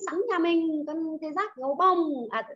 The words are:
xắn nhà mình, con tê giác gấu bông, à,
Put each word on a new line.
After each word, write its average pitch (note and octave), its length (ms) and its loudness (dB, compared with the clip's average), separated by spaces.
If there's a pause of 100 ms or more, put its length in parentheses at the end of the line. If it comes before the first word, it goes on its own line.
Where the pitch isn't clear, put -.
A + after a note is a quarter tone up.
xắn E4 220 -2
nhà F#4 100 0
mình, E4 480 2
con D#4+ 360 -4
tê D#4 100 -6
giác G4+ 240 -4
gấu C4+ 180 -2
bông, E4 560 2
à, A3+ 260 -4